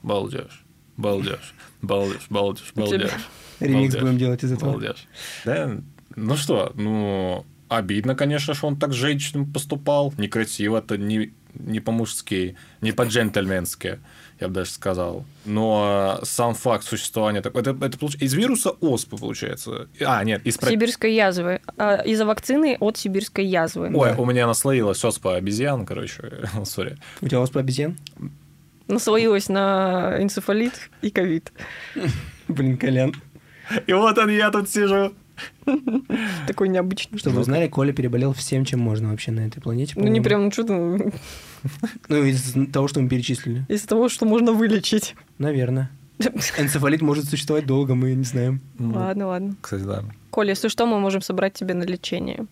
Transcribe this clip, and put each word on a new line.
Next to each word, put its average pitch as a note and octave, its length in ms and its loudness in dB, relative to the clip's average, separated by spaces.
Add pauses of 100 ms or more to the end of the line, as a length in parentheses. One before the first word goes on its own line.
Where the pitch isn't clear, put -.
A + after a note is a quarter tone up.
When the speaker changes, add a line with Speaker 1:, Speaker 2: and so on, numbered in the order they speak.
Speaker 1:
балдёж, G#2 600 -4 (340)
балдёж, G2+ 560 -2 (260)
балдёж, G2 480 -2
балдёж, G2+ 460 -2
Speaker 2:
У - 0 -
тебя A2 100 0 (140)
Speaker 1:
балдёж, - 120 0 (500)
Speaker 3:
Ремикс C3+ 340 4
Speaker 1:
балдёж, - 80 -2
Speaker 3:
будем B2+ 160 2
делать B2+ 260 0
из B2+ 80 0
этого. C#3 200 -2
Speaker 1:
балдёж. G#2+ 340 -6 (400)
Да, D3 240 -2 (460)
ну A2 200 0
что, C#3+ 380 0
ну, G2+ 720 -2 (220)
обидно, G#2+ 460 0
конечно, C#3+ 380 0
что C#3+ 140 -4
он C#3+ 100 0
так C#3+ 160 0
с B2+ 40 -2
женщинами C#3+ 540 -2
поступал. C#3+ 680 0
Некрасиво-то, G#2+ 800 -2
не, G#2+ 340 -2 (220)
не A2 260 -6
по-мужски, G#2+ 760 -2 (260)
не A2 100 0
по-джентльменски, G2+ 1040 0 (420)
я F#2+ 80 -4
бы F#2 60 -4
даже F#2 160 -2
сказал. F2+ 540 -4 (220)
Но G#2 760 2
сам A#2+ 320 0
факт A2 300 0
существования G#2+ 580 -2
так-, - 140 -4
это, B2 140 0
это C3+ 280 -4
получ-, C#3+ 220 -6
из C3+ 140 0
вируса A3 360 2
оспы, B2 460 -2
получается. - 720 -8 (160)
А, B2 200 2
нет, G#2+ 220 0
из A#2 120 -2
про- - 120 2
Speaker 2:
Сибирской A3+ 440 2
язвы. F3+ 460 2 (180)
А, G#3 260 2
из-за A3 220 2
вакцины C4 540 2
от G#3+ 180 2
сибирской G3 480 -2
язвы. E3 480 0
Speaker 1:
Ой, B2+ 200 6
Speaker 3:
Да. B2 80 -2
Speaker 1:
у A#2+ 40 2
меня B2 200 4
наслоилась A#2 580 2
оспа F#2 320 0
обезьян, G#2+ 500 0
короче, - 360 -8 (220)
<laughs> G2+ 200 -6
сори. - 320 -6 (260)
Speaker 3:
У C3 60 -2
тебя B2+ 120 2
оспа B2+ 200 0
обезьян? C#3 360 -2 (920)
Speaker 2:
Наслоилась A3 600 2
на F#3+ 760 2
энцефалит G3+ 520 0 (280)
и G#3 80 -2
ковид. F3+ 420 0 (480)
Speaker 3:
<laughs> - 480 -6
Блин, C3 300 2
Колян. C3 360 2 (720)
Speaker 1:
И F#3+ 60 2
вот G#3 260 6
он, G#3+ 120 4
я G#3 200 4
тут G3+ 200 0
сижу. G3 420 2 (540)
Speaker 2:
<laughs> A3+ 800 -2
Такой G3 220 0
необычный. F#3 500 -2
Speaker 3:
Чтобы C3 200 0
вы B2 60 2
знали, D3+ 240 2
Коля C#3 240 2
переболел C3 400 0
всем, C3+ 320 0
чем C3 160 0
можно A2 300 0
вообще G#2+ 220 -4
на A2 80 0
этой A2 200 -4
планете, B2 360 -2
Speaker 2:
Ну, F#3+ 120 0
не A3 120 4
Speaker 3:
по-моему. G#3+ 40 2
Speaker 2:
прям, G#3 200 4
ну, G#3 60 4
чё A#3 140 -2
там? G3 480 0 (960)
Speaker 3:
Ну, D3 160 4
из B2+ 300 2 (180)
того, C#3 160 2
что C#3+ 120 0
мы C3 80 4
перечислили. B2 600 -2
Speaker 2:
Из G#3 140 0
того, A3+ 260 2
что - 160 0
можно A3+ 280 6
вылечить. G#3+ 640 2 (240)
Speaker 3:
Наверное. C3 520 0 (280)
Speaker 2:
<laughs> - 0 - (400)
Speaker 3:
Энцефалит C#3+ 440 2
может D3 260 2
существовать D3+ 380 0
долго, C3+ 280 2
мы B2+ 200 2
не C3 100 0
знаем. B2+ 360 0 (180)
Speaker 1:
Ну, A#2 160 -2
Speaker 2:
Ладно, F#3+ 320 -2
ладно. F#3+ 340 -4
Speaker 1:
кстати, G2 220 -6
да. G2+ 220 -4 (260)
Speaker 2:
Коля, G#3 200 2
если G3 180 0
что, A#3 180 0
мы A3 140 2
можем G3 200 0
собрать F#3+ 340 -2
тебе F#3 200 -4
на F3+ 80 -2
лечение. F3+ 680 -4